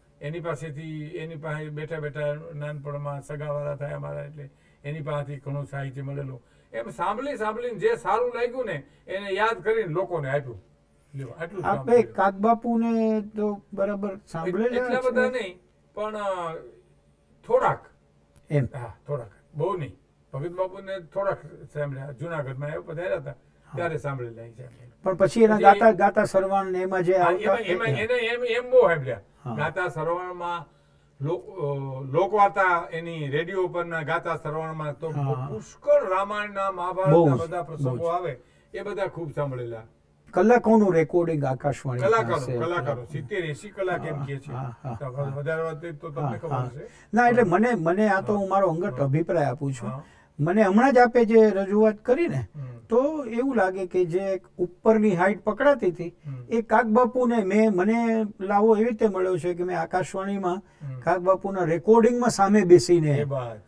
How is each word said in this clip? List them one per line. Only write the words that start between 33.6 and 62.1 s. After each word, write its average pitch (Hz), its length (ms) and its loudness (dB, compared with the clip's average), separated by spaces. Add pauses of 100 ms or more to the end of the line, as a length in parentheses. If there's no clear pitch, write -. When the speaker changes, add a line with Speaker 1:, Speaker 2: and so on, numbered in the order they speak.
Speaker 1:
પરના 170 360 -6
ગાતા 165 320 -4
સરવાણમાં 156 640 -8
તો 160 100 -8
Speaker 2:
હા. 135 400 -4
Speaker 1:
પુષ્કળ - 600 0
રામાયણના, 196 640 -2
મહાભારતના 175 420 2
Speaker 2:
બહુ 151 240 6
જ, - 40 -6
Speaker 1:
બધા 175 200 -6
Speaker 2:
બહુ - 160 -12
જ. 143 40 -10
Speaker 1:
પ્રસંગો 131 240 -2
આવે, 170 340 -4 (340)
એ 190 80 -10
બધા 196 260 -6
ખૂબ 156 240 -10
સાંભળેલા. 123 520 -8 (480)
Speaker 2:
કલાકોનું 220 640 6
recording 165 500 2
આકાશવાણી 131 560 -4
Speaker 1:
કલાકારો, 220 340 2
Speaker 2:
પાસે. 127 240 -2
Speaker 1:
કલાકારો, 156 420 -2
Speaker 2:
હા. - 120 -14
Speaker 1:
સિત્તેર, 170 340 -6
એંસી 156 240 -8
કલાક 185 360 -4
એમ 156 100 -6
Speaker 2:
હા, 139 100 -8
Speaker 1:
કહે 139 120 -8
છે. 143 140 -16
Speaker 2:
હા, 131 320 -8
હા, 120 160 -8
Speaker 1:
તો 143 60 -10
Speaker 2:
હા. 131 180 -6
Speaker 1:
વધારે 143 380 -4
વાત 160 200 -6
તો 170 280 -12
તમને 147 180 -6
Speaker 2:
હા, 110 100 -6
Speaker 1:
ખબર 165 120 -10
Speaker 2:
હા. 135 160 -2
Speaker 1:
હશે. 127 240 -14 (240)
Speaker 2:
ના, 240 140 4
એટલે 240 140 4
Speaker 1:
હા. 180 160 4
Speaker 2:
મને, 233 180 4
મને 180 340 2
આ 190 120 2
તો 214 120 -2
Speaker 1:
હા. 208 60 0
Speaker 2:
હું 196 100 -2
મારો 190 200 2
અંગત 165 300 -2
Speaker 1:
હા. 143 60 0
Speaker 2:
અભિપ્રાય 156 400 0
આપું 135 280 -4
છું. 123 160 -8
Speaker 1:
હા. 135 140 -10 (360)
Speaker 2:
મને 190 240 4
હમણાં 226 300 6
જ 247 40 6
આપે 240 280 8
જે 220 240 8
રજૂઆત 208 480 2
કરી 302 300 2
ને, 135 280 -4
Speaker 1:
હમ. 143 60 -10 (280)
Speaker 2:
તો 285 340 2
એવું 240 320 -2
લાગે 190 300 0
કે 180 200 0
જે 170 140 0
એક 190 240 -2 (140)
ઉપરની 214 580 2
હાઈટ 190 280 2
પકડાતી 226 460 2
હતી, 170 260 -6 (120)
Speaker 1:
હમ. 135 80 -10 (140)
Speaker 2:
એ 226 120 0
કાગબાપુને 233 840 4
મેં, 214 260 4
મને 220 560 2 (140)
લાવો 202 380 4
એવી 226 120 2
રીતે 220 180 0
મળ્યો 185 300 0
છે 175 160 -2
કે 170 100 -4
મેં 175 160 -4
આકાશવાણીમાં 185 760 -4
Speaker 1:
હમ. 135 440 -12
Speaker 2:
કાગબાપુના 185 640 0
રેકોર્ડિંગમાં 226 640 4